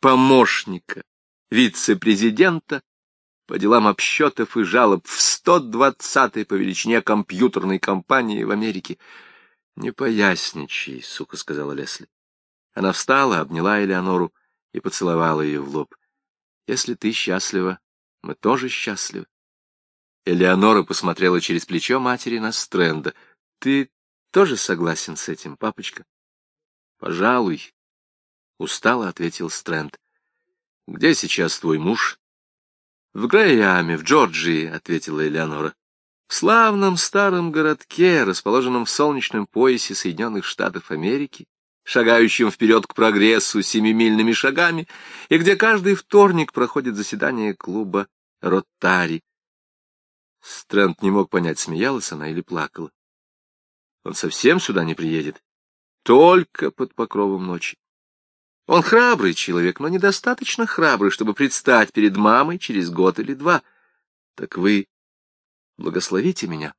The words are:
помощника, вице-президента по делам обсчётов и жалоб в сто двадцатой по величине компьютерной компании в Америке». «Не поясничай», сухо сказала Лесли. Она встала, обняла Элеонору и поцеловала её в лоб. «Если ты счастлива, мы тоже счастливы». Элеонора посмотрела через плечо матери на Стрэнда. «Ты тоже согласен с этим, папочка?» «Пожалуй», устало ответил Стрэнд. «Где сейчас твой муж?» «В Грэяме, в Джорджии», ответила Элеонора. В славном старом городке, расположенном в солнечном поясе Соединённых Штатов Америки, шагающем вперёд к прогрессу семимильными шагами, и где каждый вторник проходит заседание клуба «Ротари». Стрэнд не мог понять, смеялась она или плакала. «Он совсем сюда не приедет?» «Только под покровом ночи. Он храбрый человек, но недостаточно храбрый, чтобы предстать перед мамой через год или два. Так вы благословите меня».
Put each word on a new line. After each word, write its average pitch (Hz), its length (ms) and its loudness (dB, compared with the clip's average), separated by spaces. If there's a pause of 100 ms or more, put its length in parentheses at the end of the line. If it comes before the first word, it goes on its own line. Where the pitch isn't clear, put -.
помощника, 127 960 4 (480)
вице-президента 113 1300 0 (640)
по - 100 -8
делам 107 300 4
обсчётов - 680 -2
и 113 60 0
жалоб 95 440 2
в - 140 -6
сто - 400 2
двадцатой 123 840 -2
по 101 120 -4
величине 101 460 0
компьютерной 95 800 -2
компании 110 640 -2
в 107 80 -2
Америке». 107 460 -4 (800)
«Не - 160 -8
поясничай», 92 1080 -2
сухо - 360 -14
сказала 73 340 -8
Лесли. 71 380 -12 (640)
Она 95 180 0
встала, 131 480 0
обняла 87 420 -2
Элеонору 92 520 -2 (400)
и - 80 -8
поцеловала 82 580 -2
её 76 240 -4
в 69 100 -12
лоб. 73 220 -8 (720)
«Если 117 280 -6
ты 110 180 -4
счастлива, 92 680 -4 (420)
мы - 140 -10
тоже 127 320 -2
счастливы». 101 600 -8 (1000)
Элеонора 92 580 4
посмотрела 90 560 0
через 85 260 -4
плечо 123 360 -4
матери 123 380 -4
на 110 120 -4
Стрэнда. 80 640 -2 (460)
«Ты 135 300 -2 (420)
тоже 170 260 2
согласен 82 580 -4
с - 140 -12
этим, 76 260 -12
папочка?» - 480 -10 (960)
«Пожалуй», 98 760 -2 (880)
устало 110 440 -2
ответил 85 420 -8
Стрэнд. 78 500 -8 (880)
«Где 127 260 0
сейчас - 460 -4
твой 80 180 -2
муж?» 92 420 -4 (960)
«В 107 140 -4
Грэяме, 101 680 2
в 78 60 -10
Джорджии», 82 600 0
ответила 80 640 -6
Элеонора. 76 480 -6 (520)
В - 60 -10
славном 202 640 2
старом 180 540 -2
городке, 156 720 2
расположенном 120 640 0
в - 40 -8
солнечном 135 560 -2
поясе 120 480 0
Соединённых 95 520 -6
Штатов 92 440 -6
Америки, 113 580 -4 (360)
шагающем 117 680 4
вперёд 113 380 4
к - 80 -16
прогрессу 110 640 4
семимильными 110 720 2
шагами, 160 560 0 (420)
и 160 80 4
где 175 180 4
каждый 202 400 2
вторник 185 580 4
проходит 123 420 -2
заседание 107 580 -4
клуба 98 540 -4 (340)
«Ротари». 90 800 -2 (1160)
Стрэнд - 600 -2
не 95 100 0
мог 98 180 0
понять, 85 300 -2
смеялась 107 520 -4
она 76 180 -10
или 82 120 -6
плакала. 80 500 -10 (1120)
«Он - 120 -12
совсем 131 440 2
сюда 95 240 -2
не 80 120 -4
приедет?» 80 480 -6 (600)
«Только 156 680 6
под - 240 -8
покровом 98 500 -4
ночи. 87 320 -8 (880)
Он 170 160 4
храбрый 214 520 4
человек, 87 460 -2
но 147 100 -6
недостаточно 202 760 -2
храбрый, 123 460 2
чтобы 107 220 -4
предстать 123 580 2
перед 104 240 2
мамой 123 440 2
через 92 300 -4
год 92 300 0
или 110 140 -6
два. 147 280 -2 (720)
Так - 220 -12
вы 98 300 0 (880)
благословите 95 720 -4
меня». 76 320 -10